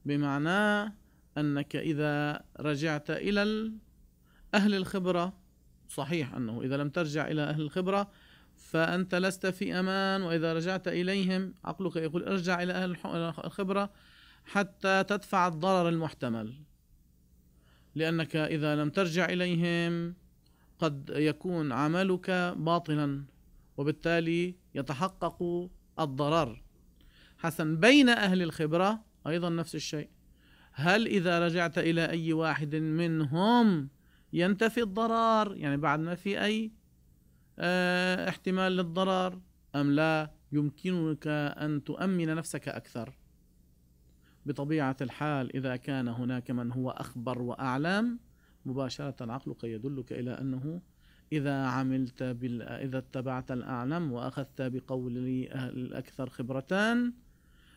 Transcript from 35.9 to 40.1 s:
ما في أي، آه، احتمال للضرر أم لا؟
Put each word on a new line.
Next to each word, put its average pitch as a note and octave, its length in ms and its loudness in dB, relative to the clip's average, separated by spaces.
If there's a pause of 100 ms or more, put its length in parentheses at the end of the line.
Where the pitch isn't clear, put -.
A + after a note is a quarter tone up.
ما E3+ 160 -2
في G3 280 -2
أي، A3 280 0 (880)
آه، F3+ 720 2
احتمال F#3 420 0
للضرر F#3 720 0 (340)
أم C#3+ 160 4
لا؟ D#3 400 2 (200)